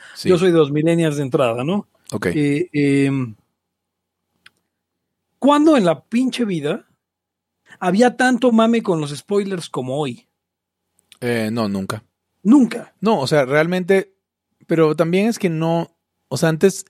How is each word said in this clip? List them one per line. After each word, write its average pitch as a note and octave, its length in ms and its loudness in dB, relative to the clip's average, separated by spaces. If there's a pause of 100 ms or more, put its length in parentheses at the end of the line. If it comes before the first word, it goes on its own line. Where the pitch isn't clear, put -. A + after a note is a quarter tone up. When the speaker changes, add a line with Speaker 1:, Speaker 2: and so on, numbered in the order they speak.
(140)
Speaker 1:
Sí. - 160 -6
Speaker 2:
yo F3+ 80 4
soy F3+ 140 2
de E3 60 4
los C#3+ 120 4
millennials D#3 460 0
de D3 80 -4
entrada, B2 400 0
¿no? G3 240 -4 (240)
Speaker 1:
Ok. G#2 140 -6
Speaker 2:
Eh, D3 460 -2
em, C#3 640 0 (2000)
¿cuándo D4 380 4
en G#3+ 80 2
la D#3 200 0
pinche A#3+ 420 -2
vida E3+ 400 -4 (920)
había A3 360 2
tanto B3+ 360 2
mame A3+ 300 2
con E3+ 180 -2
los D3 140 -8
spoilers G3 540 -6
como C3 300 -6
hoy? C3+ 280 -8 (960)
Speaker 1:
Eh, A#2 320 -2
no, A2+ 160 -2
nunca. G2 360 -8 (380)
Speaker 2:
¿Nunca? A#3 580 2
Speaker 1:
No, F#3+ 200 0
o B2+ 60 -4
sea, C#3+ 200 2
realmente, F3 680 0 (520)
pero D#3+ 280 2
también F3 340 0
es A#3 100 -4
que F3+ 100 -2
no, E3 420 -2 (380)
o C3 80 -4
sea, D#3+ 140 0
antes, E3+ 400 0